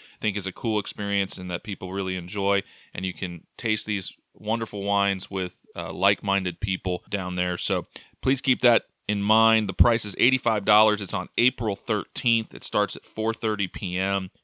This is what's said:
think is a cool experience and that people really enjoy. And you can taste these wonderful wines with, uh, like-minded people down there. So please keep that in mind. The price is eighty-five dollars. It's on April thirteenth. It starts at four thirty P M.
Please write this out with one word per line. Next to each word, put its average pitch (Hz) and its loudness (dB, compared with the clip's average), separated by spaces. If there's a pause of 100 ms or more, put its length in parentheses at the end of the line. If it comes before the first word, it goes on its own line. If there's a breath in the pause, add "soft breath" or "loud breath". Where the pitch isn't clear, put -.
(200 loud breath)
think 104 -2
is 101 -4
a 190 -6
cool 110 0
experience 101 -4
and 92 -6
that 87 -6
people 95 -8
really 92 -4
enjoy. 98 0 (280 loud breath)
And 95 -6
you 90 -6
can 87 -8 (100)
taste 110 -2
these 101 -6 (220)
wonderful 107 -4
wines 101 0
with, 92 -6 (120)
uh, 87 -6
like-minded 95 0
people 92 -4
down 92 -4
there. 90 -2
So 90 -2 (360 loud breath)
please 131 2
keep 123 0
that 120 6 (220)
in 101 -2
mind. 110 4
The 92 -6
price 117 6
is 98 -8
eighty-five 113 2
dollars. 107 6
It's 95 -8
on 92 -4
April 113 0
thirteenth. 113 -2
It - -14
starts 104 0
at - -16
four 110 -2
thirty 101 -2
P 90 -6
M. 95 -2 (140)